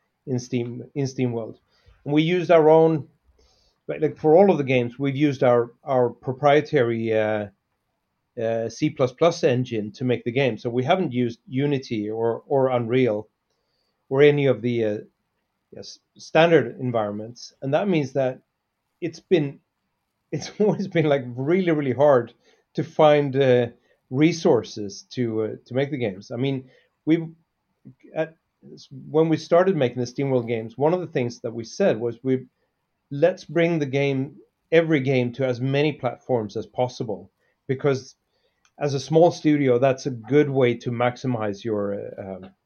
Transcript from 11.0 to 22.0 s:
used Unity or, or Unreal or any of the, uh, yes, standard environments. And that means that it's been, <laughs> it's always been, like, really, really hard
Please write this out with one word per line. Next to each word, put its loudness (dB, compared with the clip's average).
used -4
Unity -4
or, -4
or 0
Unreal 0
or 4
any 6
of 0
the, -2
uh, -2
yes, -20
standard 2
environments. -6
And -2
that 0
means -2
that -2
it's -10
been, -2
<laughs> -20
it's -10
always 0
been, 0
like, 0
really, -2
really -2
hard 4